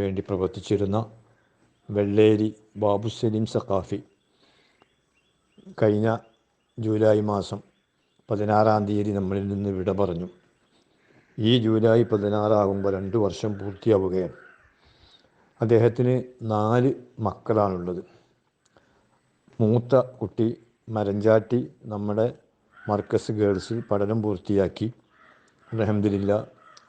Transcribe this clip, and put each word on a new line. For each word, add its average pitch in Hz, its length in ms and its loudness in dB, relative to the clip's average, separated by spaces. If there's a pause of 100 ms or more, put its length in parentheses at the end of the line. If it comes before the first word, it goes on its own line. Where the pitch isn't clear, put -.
വേണ്ടി 98 280 -4
പ്രവർത്തിച്ചിരുന്ന 98 760 -2 (840)
വെള്ളേരി 104 640 4 (260)
ബാബു 104 420 -2
സലീം 110 280 0
സഖാഫി 98 540 -4 (1800)
കഴിഞ്ഞ 110 420 2 (600)
ജൂലൈ 107 400 2 (120)
മാസം 101 320 -4 (680)
പതിനാറാം 107 580 2
തീയതി 104 320 -2
നമ്മളിൽ 98 300 -4
നിന്ന് 101 300 -4
വിട 92 140 -2
പറഞ്ഞു. 90 380 -2 (1080)
ഈ 113 140 2 (120)
ജൂലൈ 110 400 4
പതിനാറാകുമ്പോൾ 101 920 0
രണ്ട് 95 240 -4
വർഷം 104 360 -2
പൂർത്തിയാവുകയാണ്. 95 840 -2 (1200)
അദ്ദേഹത്തിന് 117 520 2 (360)
നാല് 110 420 2 (300)
മക്കളാണുള്ളത്. 95 800 -2 (1600)
മൂത്ത 120 340 2 (240)
കുട്ടി 110 300 -4 (420)
മരഞ്ചാട്ടി 107 680 2 (260)
നമ്മുടെ 104 400 -4 (520)
മർക്കസ് 107 560 -4
ഗേൾസിൽ 104 500 -2
പഠനം 104 400 -2
പൂർത്തിയാക്കി. 101 680 -2 (800)
അൽഹംദുലില്ലാ, 101 720 0 (500)